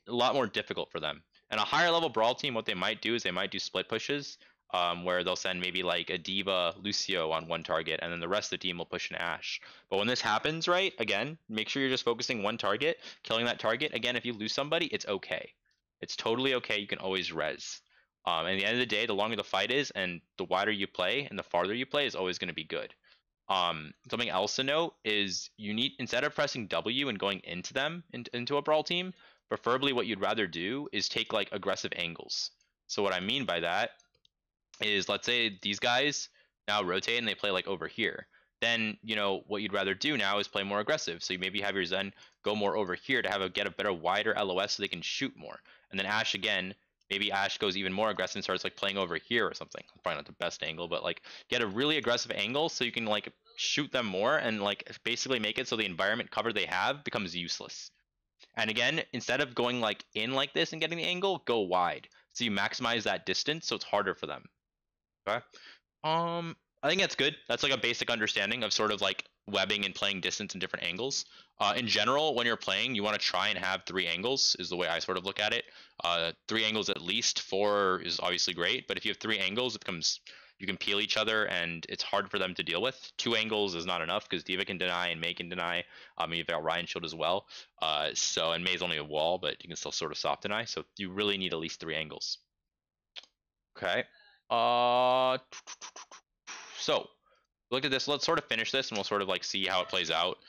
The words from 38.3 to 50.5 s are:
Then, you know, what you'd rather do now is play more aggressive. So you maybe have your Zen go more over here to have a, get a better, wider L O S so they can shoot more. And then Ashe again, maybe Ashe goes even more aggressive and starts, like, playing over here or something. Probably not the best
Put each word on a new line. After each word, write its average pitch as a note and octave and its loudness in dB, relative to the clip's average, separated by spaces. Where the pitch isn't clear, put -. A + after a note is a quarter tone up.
Then, A2+ 0
you A2 -4
know, G2+ 0
what G2+ -2
you'd G#2 -4
rather G2 2
do C#3+ 0
now G2+ 2
is G2+ -2
play G2+ 0
more G2+ 0
aggressive. G#2 -2
So - -4
you F#2 0
maybe F#2+ -2
have G2+ -2
your F#2+ 2
Zen F#2+ -2
go G#2 0
more G2+ 2
over F#2 0
here B2+ 0
to G2 0
have G2+ 0
a, F#2+ 0
get G2+ -2
a F#2+ -2
better, G2 0
wider F#2+ 2
L G2+ 2
O F2+ 2
S G#2 0
so G2+ -2
they G2 -2
can E2+ -6
shoot - -4
more. - -14
And F#2+ -6
then F#2+ 0
Ashe G2+ 2
again, G2 0
maybe G2+ 0
Ashe G2 2
goes F#2+ 0
even F#2+ -2
more G#2+ 2
aggressive F#2 -2
and G2 -4
starts, F#2 0
like, F#2 -4
playing G2 -2
over F2 0
here A2 0
or D#2+ -4
something. - -12
Probably E2 -2
not D2 -8
the - -18
best - -6